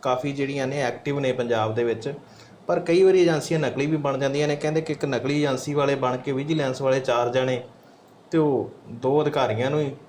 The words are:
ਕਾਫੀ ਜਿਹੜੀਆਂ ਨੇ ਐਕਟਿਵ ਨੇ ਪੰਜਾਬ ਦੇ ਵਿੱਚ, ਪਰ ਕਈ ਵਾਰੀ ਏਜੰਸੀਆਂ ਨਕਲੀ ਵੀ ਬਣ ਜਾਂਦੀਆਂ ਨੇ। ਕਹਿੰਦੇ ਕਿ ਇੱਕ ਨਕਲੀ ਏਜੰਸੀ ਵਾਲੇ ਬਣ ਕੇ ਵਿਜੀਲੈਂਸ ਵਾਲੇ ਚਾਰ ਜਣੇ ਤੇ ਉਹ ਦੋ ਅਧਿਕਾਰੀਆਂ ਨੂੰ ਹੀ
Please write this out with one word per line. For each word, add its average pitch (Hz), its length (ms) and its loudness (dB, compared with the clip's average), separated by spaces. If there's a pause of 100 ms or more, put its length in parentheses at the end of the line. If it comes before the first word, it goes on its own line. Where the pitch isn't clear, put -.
ਕਾਫੀ 131 300 -2
ਜਿਹੜੀਆਂ 139 340 -2
ਨੇ 139 160 -4
ਐਕਟਿਵ 139 380 -4
ਨੇ 131 120 0
ਪੰਜਾਬ 117 420 0
ਦੇ 120 100 0
ਵਿੱਚ, 117 300 -2 (520)
ਪਰ 170 140 0
ਕਈ 170 220 4
ਵਾਰੀ 185 180 6
ਏਜੰਸੀਆਂ 165 400 2
ਨਕਲੀ 135 260 -2
ਵੀ 156 100 0
ਬਣ 139 220 -2
ਜਾਂਦੀਆਂ 139 300 0
ਨੇ। 147 80 0
ਕਹਿੰਦੇ 151 240 0
ਕਿ 156 120 -6
ਇੱਕ 147 120 -4
ਨਕਲੀ 139 380 0
ਏਜੰਸੀ 143 320 -2
ਵਾਲੇ 139 200 2
ਬਣ 127 220 0
ਕੇ 131 160 -4
ਵਿਜੀਲੈਂਸ 139 500 -2
ਵਾਲੇ 135 180 4
ਚਾਰ 123 280 0
ਜਣੇ 127 340 0 (680)
ਤੇ 165 80 2
ਉਹ 131 320 2 (180)
ਦੋ 131 340 0
ਅਧਿਕਾਰੀਆਂ 131 480 0
ਨੂੰ 151 100 0
ਹੀ 139 140 -4 (140)